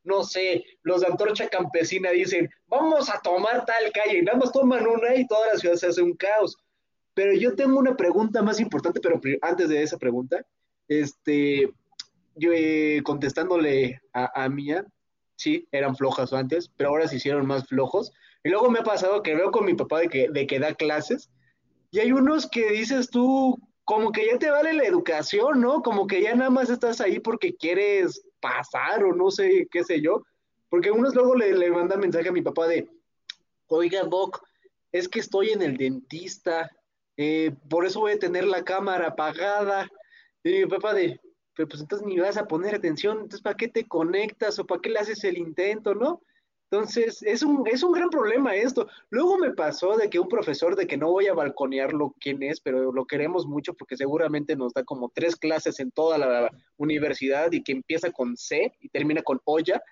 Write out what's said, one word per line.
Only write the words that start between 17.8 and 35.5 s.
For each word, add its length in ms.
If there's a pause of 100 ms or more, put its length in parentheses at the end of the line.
Y 60
luego 200
me 100
ha 40
pasado 380
que 120
veo 160
con 140
mi 100
papá 260
de 80
que, 200
de 180
que 120
da 160
clases, 560 (600)
y 100
hay 120
unos 360
que 220
dices 400
tú, 460 (280)
como 280
que 140
ya 120
te 120
vale 240
la 100
educación, 760
¿no? 220
Como 240
que 160
ya 120
nada 160
más 180
estás 320
ahí 180
porque 380
quieres 640 (180)
pasar 640
o 100
no 160
sé, 400
qué 140
sé 180
yo. 200 (460)
Porque 220
unos 240
luego 200
le, 200
le 160
mandan 300
mensaje 280
a 40
mi 100
papá 260
de, 200 (800)
"Oiga, 340
Doc, 400 (500)
es 160
que 120
estoy 300